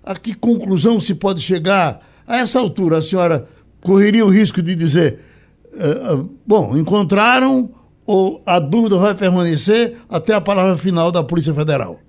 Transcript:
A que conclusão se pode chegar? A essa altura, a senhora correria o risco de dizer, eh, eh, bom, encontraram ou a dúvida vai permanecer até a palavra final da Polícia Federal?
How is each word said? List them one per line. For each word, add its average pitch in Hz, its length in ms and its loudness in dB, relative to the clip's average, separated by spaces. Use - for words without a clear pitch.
A 190 120 -10
que 220 180 -10
conclusão 202 640 0
se 190 160 -4
pode 185 260 -4
chegar? 180 600 -2
A 240 120 -2
essa 254 200 -2
altura, 175 400 0
a 156 40 -2
senhora 165 440 -2
correria 202 440 4
o 202 40 4
risco 196 320 4
de 175 140 -4
dizer, 160 460 0
eh, 285 60 -16
eh, 160 440 -2
bom, 135 300 0
encontraram 214 920 0
ou 190 400 -2
a 180 140 0
dúvida 196 400 0
vai 202 160 2
permanecer 190 800 0
até 185 240 -2
a 208 80 0
palavra 190 360 0
final 170 360 0
da 170 100 0
Polícia 160 320 -2
Federal? 135 440 -4